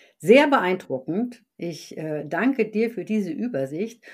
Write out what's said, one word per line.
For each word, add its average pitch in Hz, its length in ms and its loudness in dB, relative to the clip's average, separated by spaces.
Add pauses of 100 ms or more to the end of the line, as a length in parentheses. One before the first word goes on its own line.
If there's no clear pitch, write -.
(180)
Sehr 262 300 8
beeindruckend. 190 960 -2 (140)
Ich, - 400 -10
äh, 156 280 -6
danke 214 440 0
dir 220 200 0
für 180 160 -10
diese 208 260 -2
Übersicht 165 720 -6 (100)